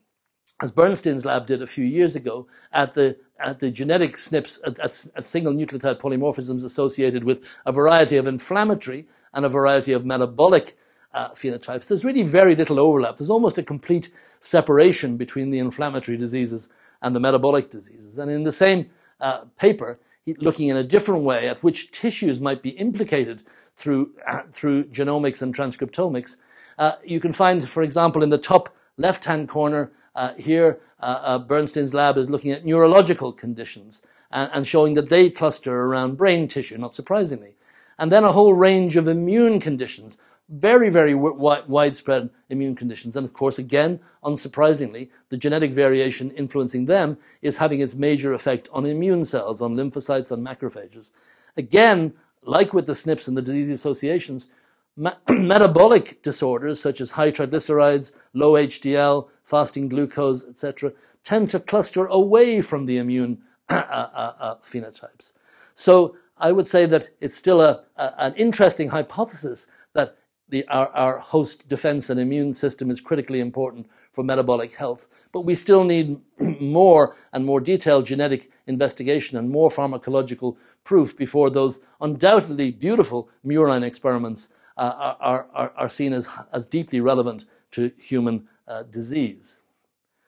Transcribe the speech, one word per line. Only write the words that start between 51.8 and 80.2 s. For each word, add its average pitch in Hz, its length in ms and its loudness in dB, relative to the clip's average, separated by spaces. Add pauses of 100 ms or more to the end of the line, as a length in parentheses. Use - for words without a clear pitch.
like 196 320 2
with 160 120 0
the 143 80 -4
snips - 320 -6
and 131 100 -4
the 131 60 -4
disease 143 280 -4
associations, 143 800 -6 (480)
ma-, 165 240 -6
<clears throat> - 80 -20
metabolic 196 920 4
disorders 139 580 -4
such 139 200 -4
as 123 120 -10
high 151 180 2
triglycerides, 147 840 0 (220)
low 147 220 4
H 147 240 0
D 139 160 -2
L, 143 340 0 (120)
fasting 139 460 -2
glucose, 135 580 -2
et - 100 -20
cetera, 143 360 -8 (300)
tend 214 280 0
to 185 100 -4
cluster 185 460 -2
away 208 540 2
from 139 260 -6
the 123 120 -2
immune, 123 440 -4 (120)
<clears throat> - 160 -20
uh, - 40 -4
uh, 120 640 -6
uh, 113 180 -10
phenotypes. - 760 -18 (420)
So 180 420 6 (200)
I 165 160 0
would 185 140 0
say 175 200 4
that 160 240 0 (100)
it's - 160 -8
still 180 240 4
a, 151 240 4 (120)
a, 135 220 -6
an 135 160 -4
interesting 208 560 2
hypothesis 151 760 -8 (280)
that 143 220 -2 (320)
the, 135 200 -4
our, 135 200 0
our 131 300 0
host - 500 -4
defense 143 420 -4
and 127 100 -2
immune 143 340 -2
system 135 360 -6
is 123 100 -6
critically 135 400 -4
important 123 480 -8 (240)
for 131 100 -8
metabolic 123 520 -2
health. 123 340 -10 (240)
But 180 80 -6
we 175 140 0
still 190 300 6
need 160 440 0
<clears throat> - 320 -6
more 156 560 6 (160)
and 131 120 -4
more 139 160 2
detailed 147 460 2
genetic 135 440 -4 (160)
investigation 131 720 -2
and 120 120 -6
more 151 200 4
pharmacological 131 880 -4 (280)